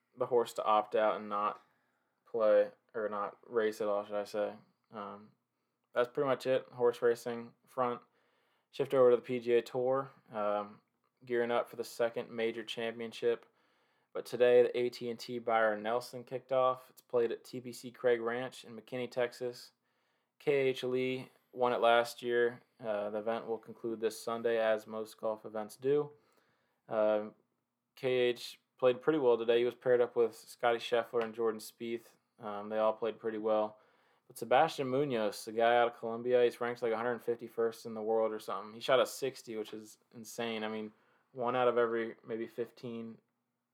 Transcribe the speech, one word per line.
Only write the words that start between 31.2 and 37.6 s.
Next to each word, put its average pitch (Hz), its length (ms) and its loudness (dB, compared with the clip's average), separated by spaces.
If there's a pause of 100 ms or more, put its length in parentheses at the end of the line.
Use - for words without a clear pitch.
and 110 100 -6
Jordan 113 260 -2
Spieth. 117 460 -10 (380)
Um, 104 260 -8
they 110 80 -2
all 110 160 4
played 110 240 -4
pretty 110 220 -6
well. 107 380 0 (500)
But - 100 -20
Sebastian 131 520 2
Munoz, 127 560 -2
the 110 80 -10
guy 117 240 4
out 120 100 6
of - 120 -6
Colombia, 120 440 0
he's 117 160 0
ranked, 120 220 -6
like, 117 100 0
a 110 60 0
hundred 117 260 -4
fifty-first 113 600 -4